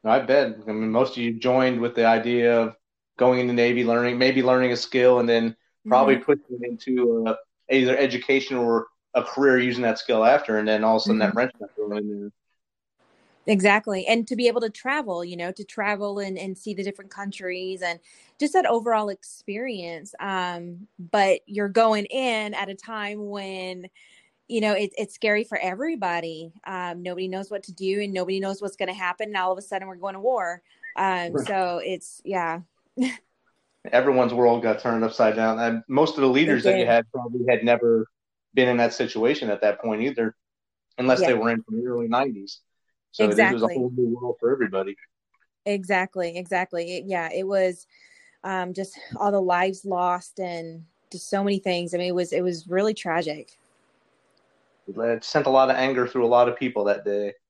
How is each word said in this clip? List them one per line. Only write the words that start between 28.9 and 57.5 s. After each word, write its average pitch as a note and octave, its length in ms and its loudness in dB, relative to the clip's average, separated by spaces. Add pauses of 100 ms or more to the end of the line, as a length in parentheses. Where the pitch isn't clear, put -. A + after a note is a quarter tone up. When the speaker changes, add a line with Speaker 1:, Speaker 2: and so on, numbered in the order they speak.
Speaker 2:
happen. G3 360 -6
And G#3 80 -6
all F#3 160 0
of F#3 40 -4
a G3 40 -14
sudden F#3+ 260 -8
we're F#3 80 -16
going F#3+ 200 -10
to G3 40 -14
war. G3 420 -2 (360)
Um, F3+ 360 -2
Speaker 1:
Right. - 140 -4
Speaker 2:
so F#3 360 -2
it's, - 420 -10
yeah. E3+ 340 -4 (380)
<laughs> - 960 -10
Speaker 1:
Everyone's B2+ 400 4
world A#2+ 280 4
got A2 180 0
turned A2+ 260 -2
upside A2 320 2
down. A2+ 220 0
And A#2 280 -2
most D3+ 280 2
of D3 60 0
the C3+ 60 6
leaders C3+ 380 2
Speaker 2:
It B2 60 6
Speaker 1:
that F#3+ 80 4
you A#2 60 2
Speaker 2:
did. - 40 0
Speaker 1:
had A#2 240 2
probably B2 340 -4
had A#2 160 2
never A#2 440 2 (460)
been B2+ 140 4
in B2 100 2
that A#2 160 2
situation A2+ 560 0
at G2+ 120 -2
that G#2 200 2
point A2 200 -2
either, A#2 340 -2 (640)
unless B2+ 240 2
they F3 80 4
Speaker 2:
Yeah. B2 60 4
Speaker 1:
were A2+ 160 0
in A2+ 120 -4
from A2 160 -6
the A#2+ 80 -4
early A3+ 220 -4
nineties. B2 500 -4 (540)
So G#2+ 140 2
this G#2 40 2
was G2+ 80 2
a G#3 60 6
Speaker 2:
Exactly. A#2+ 300 0
Speaker 1:
whole B2 200 -2
new A#2+ 140 2 (100)
world B2 200 -6
for A#2+ 120 0
everybody. G2 440 -2 (720)
Speaker 2:
Exactly, F#3+ 720 -2
exactly. F3+ 600 -4
It, E3+ 100 -10
yeah, E3+ 260 -4
it F#3+ 140 -4
was, F#3+ 400 -2 (560)
um, F#3 300 -6
just F#3+ 260 -10 (160)
all G3+ 160 0
the G3 100 2
lives F#3 440 0
lost F3+ 540 -2
and E3 440 -10 (280)
just - 180 -16
so G3 140 0
many G3+ 160 0
things. F3 340 -4
I F3 40 -2
mean, F3+ 120 -2
it F3 60 -2
was, F3 180 -2
it F3+ 80 0
was F3 260 -4
really G3+ 260 0
tragic. D#3+ 640 -6 (1300)
Speaker 1:
It A2+ 360 -2
sent C#3 240 0
a - 20 2
lot C3 220 6
of B2+ 60 2
anger B2+ 300 0
through B2 180 0
a - 20 2
lot A#2+ 220 6
of A#2+ 80 -4
people B2 280 -4
that G2+ 200 0
day. G2+ 280 -2 (160)